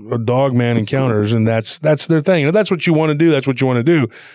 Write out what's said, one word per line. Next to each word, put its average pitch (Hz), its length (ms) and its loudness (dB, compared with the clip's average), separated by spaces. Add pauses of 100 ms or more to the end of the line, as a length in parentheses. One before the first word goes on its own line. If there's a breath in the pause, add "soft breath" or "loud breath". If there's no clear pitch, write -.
(100)
a 120 80 -2
dog 123 360 0
man 120 240 0
encounters, 110 540 -2
and 110 140 2
that's, 113 320 -2
that's 151 280 -2
their 160 140 0
thing. 170 200 0
You 139 60 0
know, 160 60 0
that's 202 180 0
what 175 160 -2
you 175 80 2
wanna 156 200 0
do. 160 160 2
That's 139 160 0
what 131 140 -2
you 135 60 0
wanna 123 160 0
do. 156 260 2 (260 loud breath)